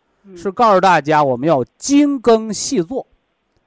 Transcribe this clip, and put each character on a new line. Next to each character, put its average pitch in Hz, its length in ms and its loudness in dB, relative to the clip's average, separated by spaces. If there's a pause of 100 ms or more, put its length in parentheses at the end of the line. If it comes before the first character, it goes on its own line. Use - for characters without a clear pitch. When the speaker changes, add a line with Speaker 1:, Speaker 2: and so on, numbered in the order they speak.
(240)
Speaker 1:
嗯。 190 120 -20
Speaker 2:
是 185 160 -10
告 220 200 2
诉 185 80 4
大 175 200 2
家 151 240 0
我 131 120 0
们 135 120 -4
要 135 160 0 (140)
精 285 420 0
耕 220 340 0
细 - 260 -4
作， 208 240 -8 (640)